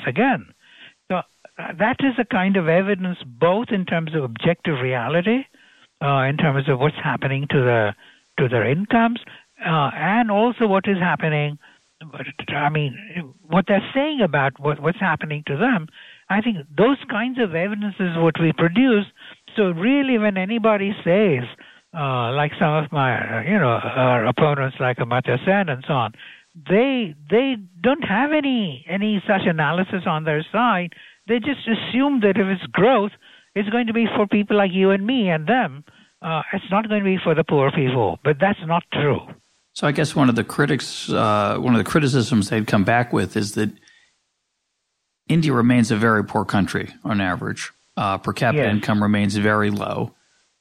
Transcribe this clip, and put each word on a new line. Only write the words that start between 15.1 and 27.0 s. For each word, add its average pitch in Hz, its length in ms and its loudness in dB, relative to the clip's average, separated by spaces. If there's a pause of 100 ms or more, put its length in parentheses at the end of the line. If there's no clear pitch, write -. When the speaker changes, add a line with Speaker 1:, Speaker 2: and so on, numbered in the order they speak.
Speaker 1:
to 143 120 -4
them. 202 300 0 (420)
I 196 100 0
think 220 160 -2 (180)
those 226 220 4 (140)
kinds 247 280 -4
of 196 160 -2
evidence 202 440 -4
is 180 180 -2
what 165 240 2
we 160 120 2
produce. 202 520 4 (520)
So 196 160 2
really, 254 440 2
when 208 220 0
anybody 208 640 0
says, 170 400 2 (480)
uh, 131 400 -4
like 147 260 -2
some 156 140 2
of 156 180 -2
my, 120 500 -2
uh, - 20 -6
you 185 160 0
know, 127 160 4
uh, 120 520 0
opponents 139 540 0
like 127 180 0
Amartya 123 460 -2
Sen 190 240 0
and 131 180 -6
so 165 60 -2
on, 117 200 0 (420)
they, 202 600 0 (140)